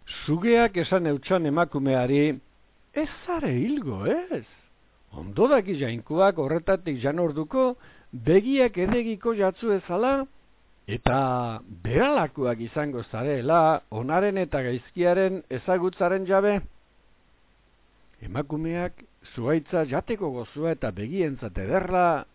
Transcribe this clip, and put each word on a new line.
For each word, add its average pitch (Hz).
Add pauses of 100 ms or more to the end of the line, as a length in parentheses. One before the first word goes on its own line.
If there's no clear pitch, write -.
(240)
Sugeak 208
esan 175
eutxan 156
emakumeari, 139 (520)
"Ez 294 (180)
zare 311
hilgo, 147
ez? 311 (680)
Ondo 101
daki 196
Jainkoak 151
horretatik 165
jan 139
orduko 175 (360)
begiak 196
edegiko 226
jatzu 202
ezala, 233 (600)
eta 117 (640)
beralakoak 139
izango 127
zareela 147
onaren 170
eta 147
gaizkiaren 175
ezagutzaren 185
jabe." 196 (1600)
Emakumeak 156 (300)
zuhaitza 156
jateko 170
gozua 139
eta 127
begientzat 127
ederra 175 (100)